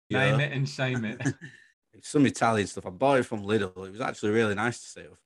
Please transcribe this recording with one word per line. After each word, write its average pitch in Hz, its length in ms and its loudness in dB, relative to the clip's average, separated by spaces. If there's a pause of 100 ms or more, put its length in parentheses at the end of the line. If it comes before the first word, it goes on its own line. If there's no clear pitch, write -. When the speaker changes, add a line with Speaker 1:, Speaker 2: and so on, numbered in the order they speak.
Speaker 1:
You - 100 0
Speaker 2:
Name 135 180 4
Speaker 1:
know? 139 60 2
Speaker 2:
it 143 100 -2
and 135 160 -2
shame 127 360 -2
it. 110 220 -8
Speaker 1:
<laughs> 139 60 -2 (640)
It's - 140 -18
some 147 160 4
Italian 113 400 2
stuff. 98 220 -10
I - 20 -8
bought 131 300 4
it 120 80 0
from 107 160 -8
Lidl. 98 420 -2
It 95 60 -14
was 107 100 -12
actually - 300 -2
really 107 240 2
nice 117 240 -2
to - 80 -18
say - 140 -16
it 85 100 -18
was 90 140 -20